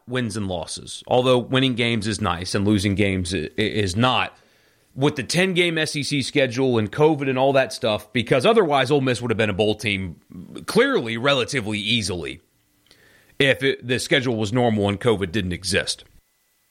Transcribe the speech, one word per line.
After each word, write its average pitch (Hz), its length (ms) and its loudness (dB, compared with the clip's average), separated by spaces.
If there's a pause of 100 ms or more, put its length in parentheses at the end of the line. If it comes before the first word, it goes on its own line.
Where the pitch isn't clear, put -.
wins 120 300 -4
and 101 100 -4
losses, - 600 -10
although 127 300 4
winning 131 380 0
games 117 320 0
is 98 140 -4
nice 90 340 -2
and 101 100 0
losing 101 300 2
games 92 380 0
i-, 78 240 -4
i-, - 40 -2
is 101 340 -2
not. 113 420 0 (580)
With 143 200 0
the 135 80 -6
ten-game 175 540 0
S 156 180 -4
E 147 80 -4
C 143 180 -2
schedule 131 560 0
and 107 140 0
covid 147 360 2
and 131 100 -2
all 135 160 4
that 131 200 2
stuff, 104 400 -4
because 127 320 2
otherwise 147 460 4
Ole 143 100 4
Miss 127 200 0
would 120 100 -2
have 101 60 0
been 110 120 2
a 101 40 -2
bowl 104 220 2
team 95 440 -4 (480)
clearly 190 500 2
relatively 117 640 0
easily 92 600 -4 (960)
if 131 240 2
it, 135 220 0
the 120 140 -2
schedule 127 380 0
was 107 160 -2
normal 110 340 2
and 101 120 -2
covid 101 320 0
didn't 92 200 -2
exist. 87 520 -4 (680)